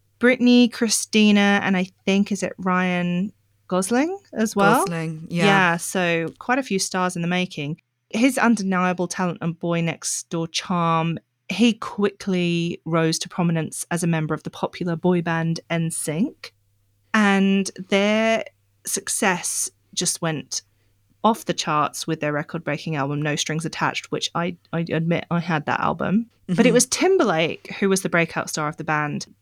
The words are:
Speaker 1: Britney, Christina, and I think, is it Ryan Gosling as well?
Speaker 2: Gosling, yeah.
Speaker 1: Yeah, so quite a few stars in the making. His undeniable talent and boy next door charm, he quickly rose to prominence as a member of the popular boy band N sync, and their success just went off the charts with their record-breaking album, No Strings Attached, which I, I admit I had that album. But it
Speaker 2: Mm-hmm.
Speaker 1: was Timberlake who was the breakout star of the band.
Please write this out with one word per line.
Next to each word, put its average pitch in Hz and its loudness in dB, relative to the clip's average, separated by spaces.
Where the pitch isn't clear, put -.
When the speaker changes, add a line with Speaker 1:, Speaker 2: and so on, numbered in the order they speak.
Speaker 1:
Britney, 247 6
Christina, 208 4
and 196 0
I 185 -2
think, 196 2
is 196 -4
it - -4
Ryan 180 0
Gosling 247 0
as 214 -2
well? 214 4
Speaker 2:
Gosling, 165 -6
yeah. 175 2
Speaker 1:
Yeah, 185 4
so 170 -2
quite 254 -2
a 269 0
few 196 -2
stars 185 -2
in 170 -4
the 170 -2
making. 175 -4
His 254 2
undeniable 185 0
talent 180 -4
and 165 -4
boy 170 -2
next - -6
door 165 -4
charm, 165 -2
he 214 4
quickly 175 -2
rose 165 0
to - -6
prominence 170 -2
as 175 -2
a 170 0
member 156 0
of 151 -6
the 175 -8
popular - -4
boy 180 2
band 165 -2
N 165 0
sync, - -4
and 196 4
their 214 2
success - -2
just - -2
went 156 -4
off 220 2
the 180 -2
charts - -2
with 160 -4
their 147 -2
record-breaking 151 -6
album, 143 -2
No 151 -2
Strings 160 -4
Attached, - -4
which - -4
I, 175 -4
I 165 -2
admit 165 0
I 170 0
had 160 -2
that - 0
album. 190 0
But 180 0
it 226 6
Speaker 2:
Mm-hmm. 247 4
Speaker 1:
was 247 4
Timberlake 214 0
who 196 2
was 190 2
the 180 -4
breakout 165 -2
star 151 -2
of 156 -6
the 160 -8
band. 151 -2